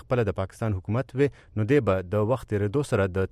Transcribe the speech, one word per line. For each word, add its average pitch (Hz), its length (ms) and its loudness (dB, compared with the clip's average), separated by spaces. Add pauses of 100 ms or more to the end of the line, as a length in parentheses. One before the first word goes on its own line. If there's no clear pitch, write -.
خپله 123 260 0
د 95 100 0
پاکستان 104 380 -4
حکومت 107 340 -4 (100)
وي، 143 80 4 (300)
نو 107 140 0
دی 147 160 6
به 95 160 2 (100)
د 104 180 2
وخت 127 200 -2
تېرېدو 104 400 0
سره 101 240 2
د 95 180 0